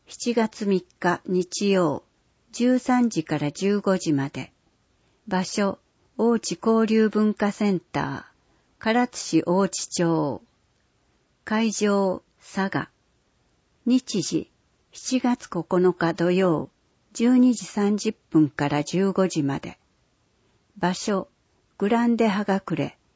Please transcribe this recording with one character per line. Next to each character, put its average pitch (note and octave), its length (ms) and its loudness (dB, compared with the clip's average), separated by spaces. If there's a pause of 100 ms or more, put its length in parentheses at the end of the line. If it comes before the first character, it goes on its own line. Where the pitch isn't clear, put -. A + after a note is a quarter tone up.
七 - 280 -6
月 A3 320 -2
三 F#3+ 180 2 (160)
日 F3 240 0
日 F#3 460 -2
曜、 F3 320 2 (500)
十 B3+ 260 2
三 B3 320 2
時 E3 140 -4
か D#3 140 -4
ら D3 140 -2
十 G3+ 280 -2
五 F#3+ 180 0
時 E3+ 140 -2
ま C#3 160 0
で。 - 240 -14 (760)
場 F#3+ 160 -2
所、 G3 340 -2 (400)
大 A3+ 200 2
津 - 240 -6
交 A3+ 240 2
流 A3 220 4
文 G#3+ 260 2
化 G3+ 180 -2
セ G#3 200 0
ン E3+ 80 0
タ - 500 -8 (500)
ー、 A3 140 -2
唐 B3 120 2
津 - 140 -14
市 - 240 0
大 F#3 240 0
津 - 200 -8
町。 D#3+ 540 -2 (1000)
会 A3 280 0
場、 G3+ 500 0 (180)
佐 F#3+ 320 -6
賀。 - 160 -4 (960)
日 A#3+ 380 0
時、 - 280 -4 (420)
七 - 280 -4
月 B3 280 -2
九 E3 160 -6 (280)
日 E3+ 220 -2
土 E3+ 160 0
曜、 F3+ 400 2 (420)
十 A#3+ 240 2
二 B3 180 6
時 F#3 120 -8
三 G#3 300 0
十 A3 160 -4 (180)
分 D#3 180 6
か C#3+ 200 -4
ら D3 140 0
十 F#3+ 300 0
五 F#3+ 160 2
時 D#3+ 140 -2
ま C#3 160 -2
で。 - 200 -14 (1000)
場 F3+ 160 0
所、 G3 340 -4 (480)
グ G3+ 120 -2
ラ A#3 180 2
ン A#3 100 2
デ A3+ 120 2
葉 G3+ 200 -2
隠 F#3+ 280 -2
れ、 - 220 -6 (180)